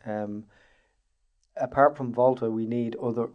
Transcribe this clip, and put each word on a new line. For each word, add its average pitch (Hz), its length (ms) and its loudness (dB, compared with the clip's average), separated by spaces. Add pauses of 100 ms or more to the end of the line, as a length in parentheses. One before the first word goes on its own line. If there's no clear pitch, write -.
um, 104 400 -6 (1120)
apart 139 400 2
from 123 160 -6
Volta, 123 380 2
we 113 160 -2
need 117 360 -2
other, 117 320 -2